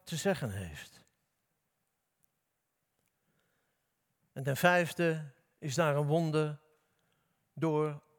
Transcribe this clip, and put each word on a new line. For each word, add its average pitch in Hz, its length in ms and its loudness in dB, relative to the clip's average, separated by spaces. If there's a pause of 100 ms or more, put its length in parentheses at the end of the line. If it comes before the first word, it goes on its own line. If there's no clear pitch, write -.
te 170 120 -8
zeggen 147 340 0
heeft. 90 500 -10 (3250)
En 139 100 -10
ten 135 140 -2
vijfde 170 760 2 (260)
is 139 160 -6
daar 151 220 2
een 147 100 0
wonder 151 520 0 (960)
door 151 500 -2 (160)